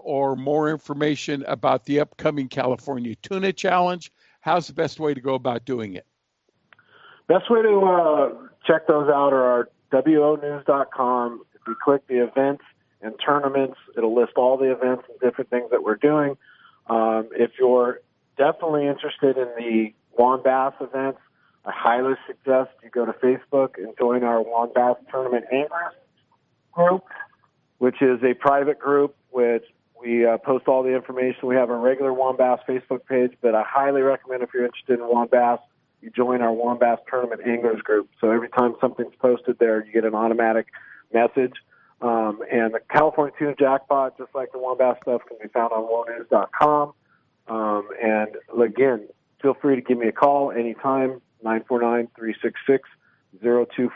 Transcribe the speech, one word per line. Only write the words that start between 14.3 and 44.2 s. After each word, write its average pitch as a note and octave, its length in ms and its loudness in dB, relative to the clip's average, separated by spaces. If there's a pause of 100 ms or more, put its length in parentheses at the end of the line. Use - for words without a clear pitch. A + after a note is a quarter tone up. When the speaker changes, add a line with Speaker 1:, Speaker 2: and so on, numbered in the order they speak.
Speaker 2:
all B2+ 200 2
the C3 160 2
events B2+ 360 -2
and - 120 -20
different B2+ 300 -2
things B2 200 -4
that A#2+ 120 0
we're G#2+ 140 -2
doing. D3 400 0 (520)
Um, A2+ 440 0
if A#2 260 0
you're B2 420 2 (360)
definitely D3+ 500 0
interested C#3+ 500 -2
in B2+ 200 -2
the A2+ 380 -2 (240)
Wombass C3 600 2
events, C3+ 400 -6 (440)
I - 80 -10
highly B2+ 420 0 (120)
suggest C3 440 -2 (120)
you A#2 80 -20
go A#2+ 160 -2
to A2+ 60 -4
Facebook A#2+ 640 0
and G#2+ 220 -12
join B2 260 0
our A#2 180 2
Wombass A#2 540 0 (140)
Tournament B2+ 420 -2
Anglers D3+ 420 -4 (800)
group, F3+ 320 2 (720)
which B2+ 220 0
is B2+ 240 2
a B2 100 2
private C#3 440 0
group C#3+ 360 0 (160)
which A#2+ 340 0 (360)
we, A#2 240 0
uh, A#2 140 2
post C3 280 -2
all C3 160 2
the C3 120 0
information. B2+ 520 -4
We B2+ 100 2
have B2 140 2
a A#2+ 60 -2
regular C3 360 0
Wombass B2+ 540 0
Facebook B2+ 400 -6
page, B2+ 360 0
but A2+ 120 2
I G#2+ 80 2
highly C#3 380 0
recommend C3 420 -2
if B2 120 -8
you're B2 100 -2
interested B2 340 -4
in A#2+ 60 -10
Wombass, A#2+ 560 2 (400)
you A2+ 100 -20
join B2 320 0
our A#2 100 2
Wombass A#2+ 460 0 (100)
Tournament A#2+ 360 -4
Anglers A#2 380 0
group. G#2 260 0 (120)
So A2 100 2
every A#2 180 0
time B2 320 2
something's B2 400 -4
posted B2 380 0
there, A2 260 2
you G#2+ 80 -20
get A2 120 2
an A2 100 -2
automatic A2+ 540 0 (440)
message. B2+ 420 2 (460)
Um, A2+ 480 -2
and A2+ 240 0
the A2+ 160 -4
California D3+ 480 0
Tuna D3 220 -4
Jackpot, C3+ 580 0
just B2+ 160 -16